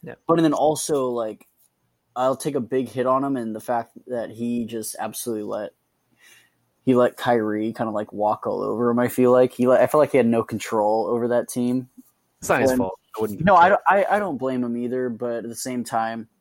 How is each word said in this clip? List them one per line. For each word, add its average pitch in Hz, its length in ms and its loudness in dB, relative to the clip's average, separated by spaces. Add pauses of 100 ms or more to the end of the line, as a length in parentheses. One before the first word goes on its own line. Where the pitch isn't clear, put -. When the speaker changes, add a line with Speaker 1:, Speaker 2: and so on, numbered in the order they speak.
Speaker 1:
Yeah. - 140 -16 (120)
Speaker 2:
But 170 140 4
then 156 120 4
also, 143 560 0
like, 113 380 -6 (680)
I'll 131 220 0
take 143 180 -6
a 135 60 -2
big 127 280 -2
hit 123 160 -4
on 131 180 2
him 139 140 -2
in 113 160 -6
the 110 80 -8
fact 120 300 -4 (160)
that 117 240 -6
he 120 340 -4
just 110 340 -10
absolutely 107 440 -6
let, 104 280 -8 (1120)
he 127 100 4
let 123 220 4
Kyrie 110 560 0
kinda, 113 180 -4
like, 104 220 -6
walk 107 340 -2
all 98 140 -4
over 107 280 0
him, 120 100 2
I 123 100 2
feel 123 220 4
like. 127 220 4
He, 123 140 0
I 127 200 6
feel 151 120 2
like 143 120 4
he 143 60 4
had 120 100 6
no 117 160 2
control 107 640 -2
over 117 220 -2
that 120 200 0
team. 127 400 -4 (500)
Speaker 1:
It's - 100 -12
not 151 120 2
his 131 100 4
Speaker 2:
When 127 80 2
Speaker 1:
fault. 95 200 -4 (180)
I 110 40 -4
wouldn't 107 240 -4
Speaker 2:
No, 196 100 6
I 170 120 8
Speaker 1:
care. - 20 6
Speaker 2:
don't, 202 180 4
I, 190 280 2
I 208 40 2
don't 180 180 -4
blame 127 260 -4
him 120 140 -4
either, 123 320 -2
but 117 340 -6
at 117 60 -10
the 117 60 -12
same 123 280 -8
time 113 460 -4 (120)